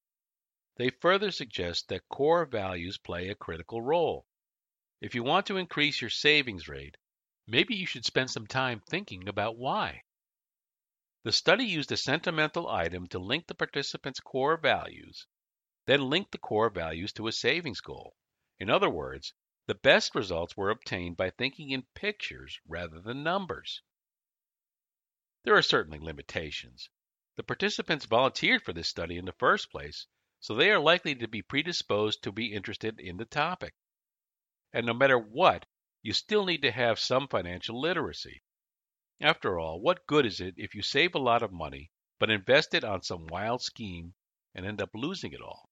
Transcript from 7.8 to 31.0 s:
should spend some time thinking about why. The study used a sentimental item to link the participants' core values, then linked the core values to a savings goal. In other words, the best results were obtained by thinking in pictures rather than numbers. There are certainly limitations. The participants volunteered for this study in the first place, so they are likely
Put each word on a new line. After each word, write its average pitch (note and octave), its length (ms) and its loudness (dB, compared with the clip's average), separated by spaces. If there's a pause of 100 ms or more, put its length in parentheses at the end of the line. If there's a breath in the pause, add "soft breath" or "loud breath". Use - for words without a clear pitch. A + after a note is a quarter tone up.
should - 220 -8
spend C3 240 0
some A2 160 -8
time B2+ 340 -2
thinking G#2 480 -8
about G#2+ 300 -2
why. C3 440 -4 (1200)
The A2+ 80 -2
study A3 340 4
used D#3 260 -2
a G#2+ 60 0
sentimental D#3+ 720 0
item F2+ 380 -2
to F#2+ 100 -6
link A#2 300 -4
the F3+ 60 -12
participants' - 640 -6
core C#3 380 0
values, G2+ 680 -2 (580)
then C3+ 240 4
linked F3 240 0
the - 60 -8
core A2 320 2
values E2+ 420 -4
to A2 160 -6
a A2 40 -2
savings C#3+ 500 -2
goal. - 340 -16 (440)
In F#2+ 100 -2
other F3+ 200 4
words, C#2+ 440 -8 (320)
the G#2+ 80 -2
best E3+ 400 6
results F2+ 420 -2
were G2 140 0
obtained F2 460 -4
by F#2 140 0
thinking C3+ 400 -6
in C3 120 -4 (120)
pictures C#2+ 640 -8 (100)
rather E2 320 -8
than A#2+ 220 -8
numbers. F3 600 -4 (1600)
There G#3+ 120 6
are E3+ 60 8
certainly D#2+ 360 0
limitations. D2 880 -10 (480)
The A#2 60 -8
participants E3+ 640 -2
volunteered C3+ 560 4
for F#2 100 -8
this E2 160 -6
study E2+ 280 -6
in F2+ 80 -6
the F#2 80 -8
first F3+ 380 2
place, D2 360 -12 (340)
so - 140 -6
they E3 160 6
are G#3 80 6
likely D#3+ 380 4